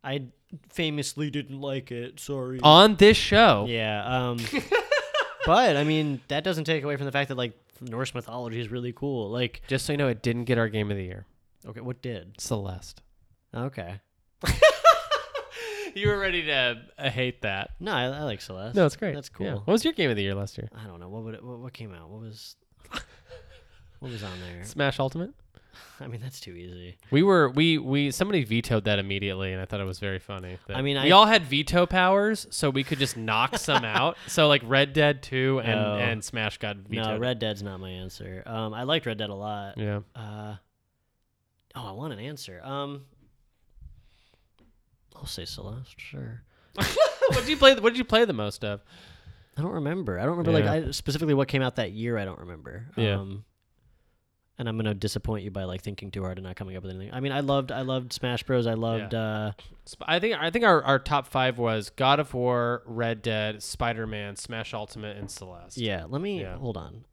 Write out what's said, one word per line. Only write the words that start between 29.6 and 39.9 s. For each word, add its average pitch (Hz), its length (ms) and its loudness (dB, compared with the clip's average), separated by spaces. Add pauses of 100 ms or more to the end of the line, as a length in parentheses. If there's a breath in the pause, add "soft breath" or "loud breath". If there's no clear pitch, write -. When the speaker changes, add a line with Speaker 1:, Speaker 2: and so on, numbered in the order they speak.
Speaker 2:
I 95 40 -6
thought 101 160 -6
it 98 40 -4
was 92 140 -8
very 95 200 -4
funny 92 380 -12 (100)
that 98 100 -6
Speaker 1:
I 131 40 -2
mean, 139 140 0
Speaker 2:
we 139 140 2
Speaker 1:
I - 20 8
Speaker 2:
all 202 140 12
had 214 180 4
veto 147 420 2
powers, 196 640 2
so - 180 0
we 135 160 0
could 151 120 -4
just 135 200 -2
knock 113 400 0
some 139 260 2
Speaker 1:
<laughs> - 0 -
Speaker 2:
out. 120 320 0 (120)
So, 151 200 4
like, 143 160 6
Red 135 300 4
Dead 147 280 4
two 131 400 0
and, 113 160 2
Speaker 1:
Oh. 104 200 2
Speaker 2:
and 113 260 0
Smash 107 360 -4
got 104 180 -6
vetoed. 107 280 -4
Speaker 1:
No, 110 140 -2
Red 123 200 -2
Dead's 104 240 -4
not 95 180 -10
my 92 80 -10
answer. 92 560 -12
Um, 110 280 -6
I 117 100 -8
liked 151 220 -2
Red 113 120 -4
Dead 107 120 -4
a 101 60 -8
lot. 101 420 -8
Speaker 2:
Yeah. 104 220 -2 (160)